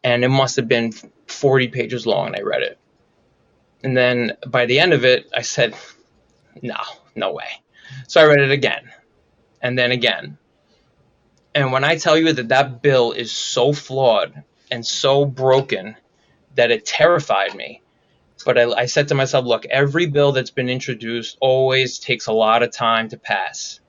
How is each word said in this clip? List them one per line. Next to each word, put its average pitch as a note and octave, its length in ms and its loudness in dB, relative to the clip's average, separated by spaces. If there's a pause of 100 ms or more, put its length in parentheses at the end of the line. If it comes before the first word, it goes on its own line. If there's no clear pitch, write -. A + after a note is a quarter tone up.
And A#2+ 200 0
it B2+ 60 2
must C3+ 260 2
have A#2+ 120 -2
been A#2 260 0 (340)
forty C3 400 2
pages A#2 400 -6
long, F#2+ 180 0
and A2+ 100 -8
I G2+ 60 -8
read - 220 -2
it. - 160 -8 (1040)
And C3 120 -2
then B2 400 0 (120)
by B2 180 0
the B2+ 140 2
end F3 140 4
of B2 120 2
it, B2+ 260 2
I A#2+ 120 -4
said, A#2 320 -2 (840)
"No, A#2 200 -10 (360)
no G2 180 -4
way." - 280 -14 (460)
So - 120 4
I D#3 60 8
read D3 140 6
it C#3 120 2
again, B2+ 380 -2 (720)
and B2 160 -4
then B2 140 2
again. A#2+ 480 -2 (1120)
And C#3 180 0
when C3 120 0
I D#3+ 140 2
tell D#3+ 200 2
you D#3+ 160 4
that A#2+ 160 -4
that C3 320 2
bill B2+ 300 4
is A2+ 200 -8
so C3 420 0
flawed A2+ 720 0 (280)
and A#2+ 120 -8
so C#3 400 0
broken C3 760 0 (580)
that A#2+ 160 2
it A2 140 -2
terrified D3+ 680 0
me, - 280 -16 (640)
but B2 120 2
I, A#2+ 140 6
I B2 140 0
said C#3+ 240 0
to D3+ 60 2
myself, C3+ 300 0
"Look, A#2 200 -2
every C#3+ 400 0
bill C#3+ 260 2
that's C3 200 -4
been B2+ 180 -4
introduced A#2 720 -8
always C3 580 0
takes - 280 -6
a A2+ 60 -2
lot A2 300 4
of A#2+ 80 -4
time A2+ 380 -2
to A2 80 -16
pass." - 720 -8